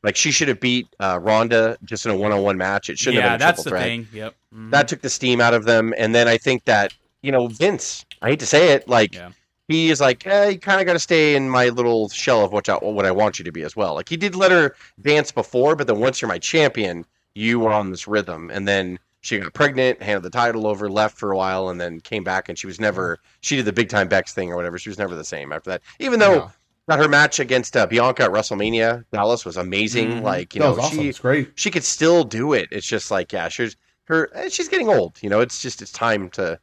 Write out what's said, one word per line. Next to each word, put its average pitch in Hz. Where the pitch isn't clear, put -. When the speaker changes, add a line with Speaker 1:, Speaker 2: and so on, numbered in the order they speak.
Speaker 1:
Like, 104
she 151
should 147
have 110
beat, 123
uh, 95
Ronda 113
just 107
in 113
a 98
one-on-one 101
match. 95
It 71
shouldn't 127
Speaker 2:
Yeah, 120
Speaker 1:
have 117
been 147
a -
Speaker 2:
that's 170
Speaker 1:
triple -
Speaker 2:
the 151
Speaker 1:
threat. -
Speaker 2:
thing. 117
Yep. 107
Mm-hmm. 110
Speaker 1:
That 143
took 147
the 131
steam 123
out 117
of 110
them. 113
And 113
then 120
I 117
think 127
that, 104
you 135
know, 123
Vince, 151
I 113
hate 147
to 120
say 151
it, -
like, 110
Speaker 2:
Yeah. 90
Speaker 1:
he 160
is 143
like, 131
"Eh, 202
you 196
kinda 196
gotta 175
stay 156
in 135
my 123
little 117
shell 117
of 95
what 104
I, 98
what 101
I 92
want 101
you 80
to 85
be 80
as 76
well." 90
Like, 87
he 170
did 180
let 185
her 160
dance 147
before, 127
but 143
then 107
once 127
you're 113
my 87
champion, 101
you 117
were 110
on 104
this 90
rhythm. 87
And 98
then 92
she 104
got 87
pregnant, 135
handed 98
the 90
title 117
over, 101
left 107
for 101
a 95
while, 95
and 90
then 82
came 101
back, 92
and 87
she -
was 87
never, 92
she -
did 120
the 104
Big 117
Time 98
Bex 92
thing 92
or 87
whatever. 87
She 107
was 95
never 90
the 80
same 73
after 80
that. 90
Even 247
though 196
Speaker 3:
Yeah. 123
Speaker 1:
that 156
her 151
match 147
against, 123
uh, 107
Bianca 120
at 101
WrestleMania, 113
Dallas, 110
was 87
amazing. 107
Speaker 2:
Mm-hmm. 117
Speaker 1:
Like, 92
you 107
Speaker 3:
That 147
Speaker 1:
know, 131
Speaker 3:
was 123
awesome. 156
Speaker 1:
she, 147
Speaker 3:
It's -
great. 135
Speaker 1:
she -
could 151
still 165
do 120
it. 98
It's 101
just -
like, 92
yeah, 85
she's, 113
her, 160
eh, 381
she's 339
getting 330
old. 107
You 104
know, 104
it's 123
just, 127
it's 101
time 104
to 82